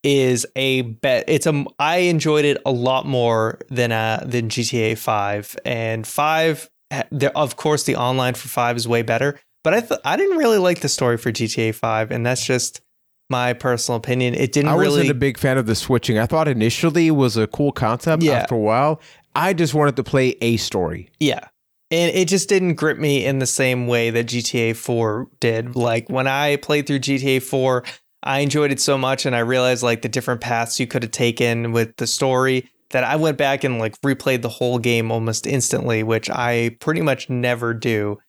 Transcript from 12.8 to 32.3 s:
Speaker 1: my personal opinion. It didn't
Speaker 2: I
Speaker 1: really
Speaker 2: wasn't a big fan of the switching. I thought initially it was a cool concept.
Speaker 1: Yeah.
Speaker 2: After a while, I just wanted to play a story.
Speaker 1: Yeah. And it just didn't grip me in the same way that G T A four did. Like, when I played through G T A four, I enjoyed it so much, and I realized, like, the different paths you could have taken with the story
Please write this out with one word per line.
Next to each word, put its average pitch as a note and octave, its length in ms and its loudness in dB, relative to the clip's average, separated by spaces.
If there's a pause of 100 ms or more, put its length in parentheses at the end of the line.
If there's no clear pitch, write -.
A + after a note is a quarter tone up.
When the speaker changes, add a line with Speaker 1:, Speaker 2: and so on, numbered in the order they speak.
Speaker 1:
my B2 240 0
personal A#2+ 420 -2
opinion. B2 380 0
It - 180 0
didn't D3 180 2
Speaker 2:
I - 40 4
Speaker 1:
really F#3 240 4
Speaker 2:
wasn't - 120 2
a C#3+ 40 0
big C3 240 0
fan C3 180 2
of A#2+ 100 0
the A2 100 2
switching. A#2+ 420 0
I A2+ 80 2
thought D#3+ 220 0
initially C#3+ 580 2
it D#3+ 60 4
was B2+ 240 2
a A2 100 2
cool C#3+ 260 0
concept. D#3 520 0
Speaker 1:
Yeah. D3+ 160 4
Speaker 2:
After A#2 160 -2
a - 20 0
while, B2+ 420 2 (340)
I F3+ 200 2
just D#3 180 2
wanted D3 240 2
to B2+ 80 -2
play C3 380 2
a A#2 160 4
story. E2+ 500 -4 (120)
Speaker 1:
Yeah. C3+ 200 0 (500)
And E3+ 240 2
it F3+ 140 2
just F#3+ 200 0
didn't F3+ 260 4
grip D3+ 240 0
me C#3+ 260 2
in C3+ 140 0
the B2+ 80 0
same B2+ 400 0
way A#2 240 2
that A#2 140 0
G A#2+ 180 -4
T B2 160 -2 (120)
A - 40 -2
four A#2 540 -2 (120)
did. A#2+ 360 -2
Like, A#2 340 0
when C3 160 -2
I C#3+ 300 0
played D3 320 -2
through C#3 100 0
G C3+ 200 0
T C3+ 180 0
A - 20 2
four, C3 460 0 (400)
I C3+ 160 -2
enjoyed C#3+ 320 2
it B2 80 -4
so C#3 180 2
much, C3 280 -2
and B2+ 100 0
I A#2 40 2
realized, B2+ 440 2
like, A#2 180 0
the B2 60 -6
different A#2+ 320 -2
paths A#2 400 -2
you B2 80 0
could B2+ 160 -4
have A2+ 80 -8
taken A#2 600 0
with A2+ 240 0
the A#2 120 -4
story C3 600 0 (220)